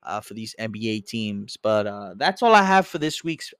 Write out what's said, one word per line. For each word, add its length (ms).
uh, 180
for 140
these 240
N 140
B 160
A 120
teams. 560
But, 300
uh, 300
that's 260
all 100
I 120
have 240
for 100
this 240
week's 360